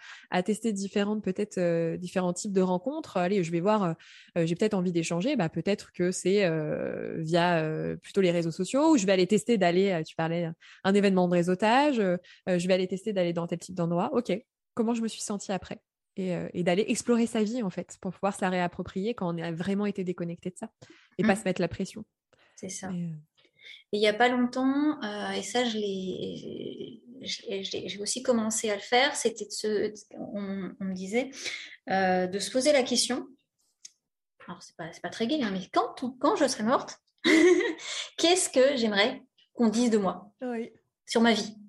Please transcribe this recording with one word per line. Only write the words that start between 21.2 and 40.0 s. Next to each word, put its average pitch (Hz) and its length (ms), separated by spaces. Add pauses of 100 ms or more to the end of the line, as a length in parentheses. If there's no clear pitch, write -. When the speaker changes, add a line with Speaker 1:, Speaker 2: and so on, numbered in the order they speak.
Speaker 1:
pas 208 120
Speaker 2:
Mm. - 40
Speaker 1:
se - 60
mettre 185 180
la 170 60
pression. - 360 (520)
Speaker 2:
C'est 190 120
ça. 190 220
Speaker 1:
Mais, 175 140
euh, 160 120 (760)
Speaker 2:
Et 208 60
il - 40
y 214 60
a 208 60
pas 240 140
longtemps, 262 760
euh, 208 280
et 196 120
ça, 247 220
je 226 140
l'ai, 190 1200 (200)
je, - 40
je, 196 360
je 190 140
l'ai, - 120
j'ai 185 120
aussi 208 220
commencé 226 480
à 208 40
le 196 60
faire, 262 340
c'était 214 320
de - 40
se, 214 420 (240)
on, 196 640
on 196 40
me 190 100
disait, 208 360 (600)
euh, 185 360
de 185 120
se 190 120
poser 262 220
la 269 100
question, 247 440 (1200)
alors 180 160
c'est - 140
pas, 165 160
c'est - 100
pas - 80
très 233 160
gai, 302 160
hein, 214 100
mais 185 200
quand, - 220 (260)
quand 370 160
je 302 120
serai - 160
morte, 277 340 (260)
<laughs> 339 920
qu'est-ce 359 340
que 277 260
j'aimerais 226 460 (320)
qu'on 233 140
dise 226 220
de 214 80
moi - 340 (100)